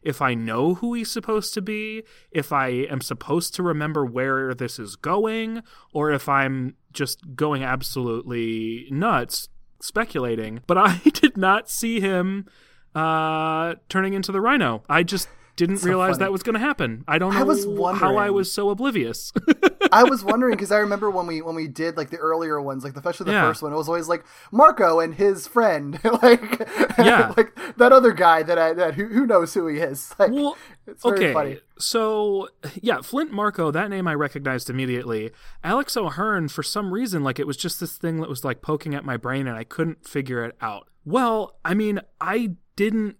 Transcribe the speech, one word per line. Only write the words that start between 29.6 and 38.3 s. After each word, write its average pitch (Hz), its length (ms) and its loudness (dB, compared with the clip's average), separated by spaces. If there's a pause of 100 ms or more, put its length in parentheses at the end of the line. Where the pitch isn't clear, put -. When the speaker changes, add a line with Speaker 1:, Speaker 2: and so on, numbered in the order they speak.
Speaker 2:
he 151 140 -2
is? 143 360 -6
<laughs> - 40 -4
Like, 202 120 6
Speaker 1:
Well, 285 260 -2 (280)
Speaker 2:
it's - 160 -20
very 233 160 2
Speaker 1:
okay, 165 160 2
Speaker 2:
funny. 143 240 -2 (220)
Speaker 1:
so, 214 680 -2 (300)
yeah, 208 220 -2
Flint 311 300 -4
Marko, 202 400 -2
that 180 180 -2
name 190 180 -4
I 156 60 0
recognized 139 560 -4
immediately. 123 600 -4 (320)
Alex 247 340 -2
O'Hearn, 185 520 -2
for - 120 -10
some 196 320 -4
reason, 196 300 -2
like, 131 160 -2
it 139 80 -4
was 143 100 -6
just - 220 -6
this - 180 -10
thing 165 240 -4
that - 80 -6
was, 127 160 -10